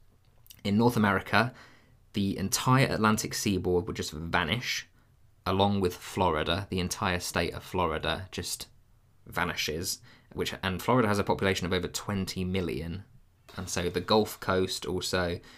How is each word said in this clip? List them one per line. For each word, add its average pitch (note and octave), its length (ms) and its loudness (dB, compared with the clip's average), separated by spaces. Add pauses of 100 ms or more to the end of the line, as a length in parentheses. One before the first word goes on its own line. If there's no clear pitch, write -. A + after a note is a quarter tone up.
(640)
In G2+ 120 2
North A#2+ 200 6
America, G#2 560 2 (600)
the - 220 0
entire B2+ 500 4
Atlantic G#2+ 460 2
seaboard F2+ 540 2
would - 100 -6
just - 160 -6
vanish, F2 760 -2 (600)
along G2 320 4
with F2 140 2
Florida. E2+ 760 0
The F#2 100 -2
entire F2+ 400 -2
state - 340 -2
of - 80 -10
Florida E2 680 -2
just - 340 -8 (600)
vanishes, E2+ 760 -4 (320)
which, F2+ 300 -4
and F#2 200 -2
Florida A#2+ 260 4
has G#2 100 2
a F#2+ 60 2
population F#2+ 420 0
of F2+ 60 -2
over F2 160 0
twenty F#2+ 560 -4
million. F2+ 600 -4 (520)
And F#2 120 -8
so F2 200 -2
the F2 120 -2
Gulf G#2+ 400 2
Coast F#2 460 0
also F2+ 520 -2 (200)